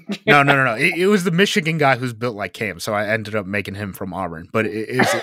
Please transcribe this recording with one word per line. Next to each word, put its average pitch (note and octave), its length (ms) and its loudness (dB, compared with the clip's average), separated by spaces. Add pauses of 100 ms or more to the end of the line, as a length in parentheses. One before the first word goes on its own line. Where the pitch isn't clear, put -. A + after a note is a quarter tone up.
(260)
No, C#3+ 160 6
no, C#3+ 120 4
no, C3+ 120 4
no. A#2 80 0
It, E3 240 0
it F#3 80 2
was G3+ 180 4
the F#3+ 60 0
Michigan E3 480 2
guy C3+ 180 4
who's A#2+ 160 -4
built A2 240 -4
like G2 160 -6
Cam, F#2 280 -6
so A2 120 -4
I G#2 160 0
ended G#2+ 260 -2
up G2+ 120 -2
making G2 300 -4
him G2+ 180 -6
from F#2+ 180 -10
Auburn. E2+ 400 -6
But A2 140 2
it G#2+ 240 -6
is, B2+ 320 2